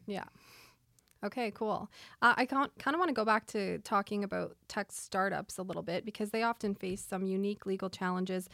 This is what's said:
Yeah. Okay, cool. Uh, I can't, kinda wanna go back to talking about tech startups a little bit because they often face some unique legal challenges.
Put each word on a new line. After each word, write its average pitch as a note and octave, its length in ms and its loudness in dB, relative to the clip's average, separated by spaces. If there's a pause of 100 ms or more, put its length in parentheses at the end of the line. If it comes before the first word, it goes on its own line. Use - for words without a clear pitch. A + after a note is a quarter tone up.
Yeah. G3+ 180 -4 (1000)
Okay, G#3+ 300 -2
cool. G#3 380 -2 (300)
Uh, A#3+ 160 10
I B3+ 80 4
can't, C4+ 340 2
kinda C#4+ 200 2
wanna E4+ 160 4
go A3 100 2
back A3 240 4
to F#3 300 0
talking G3+ 460 0
about F3+ 320 -4 (120)
tech - 240 -4
startups F#3+ 640 -2
a F#3 60 -6
little F3 200 -4
bit F3+ 220 -2
because G#3+ 260 -4
they A3+ 120 0
often A#3 320 0
face F#3+ 280 -6
some F#3+ 220 -4
unique G3 400 0
legal F#3+ 240 -2
challenges. F#3 640 -2